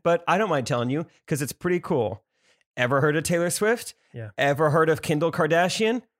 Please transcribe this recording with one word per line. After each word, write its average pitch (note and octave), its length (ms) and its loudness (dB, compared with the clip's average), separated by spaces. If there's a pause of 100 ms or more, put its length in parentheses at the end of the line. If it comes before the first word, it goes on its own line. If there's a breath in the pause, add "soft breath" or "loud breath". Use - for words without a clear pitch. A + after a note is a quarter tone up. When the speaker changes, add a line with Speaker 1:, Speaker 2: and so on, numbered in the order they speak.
Speaker 1:
but E3+ 240 2
I F3 100 4
don't G#3+ 120 0
mind C3+ 180 0
telling B2 200 0
you D3 160 -2 (220 soft breath)
'cause D3 160 -2
it's C3+ 100 -6
pretty F3+ 280 -2
cool. A2 420 -2 (540)
Ever B2 240 2
heard D3 160 2
of D#3 80 -2
Taylor F3 260 0
Swift? A3 440 -2 (200)
Speaker 2:
Yeah. A2 240 -12
Speaker 1:
Ever C#3+ 320 2
heard D#3+ 180 4
of D#3 140 0
Kendall D#3 300 0
Kardashian? F3+ 680 0 (180)